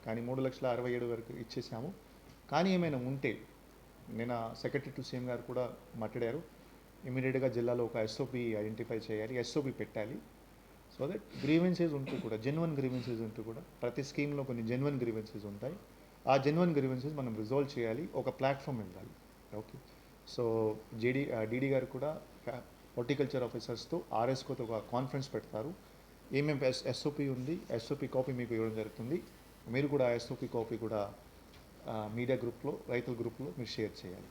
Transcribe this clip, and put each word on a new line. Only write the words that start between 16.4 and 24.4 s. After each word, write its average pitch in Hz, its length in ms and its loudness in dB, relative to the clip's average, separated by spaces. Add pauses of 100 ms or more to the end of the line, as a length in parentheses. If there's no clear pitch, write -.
గ్రీవెన్సెస్ 131 380 2
మనం 123 220 -2
రిజాల్వ్ 131 420 0
చేయాలి, 120 360 0
ఒక 131 140 0
ప్లాట్‌ఫామ్ 135 520 0
ఇవ్వాలి. 92 280 -10 (480)
ఓకే, 110 220 -10 (580)
so 113 380 4 (240)
జేడీ, 127 320 4
ఆ, 113 120 2
డీడీ 123 280 2
గారు 131 160 4
కూడా 143 340 -4 (760)
హార్టికల్చర్ 131 460 2
ఆఫీసర్స్తో, 120 600 -4 (100)
ఆర్ఎస్కోతో 127 520 2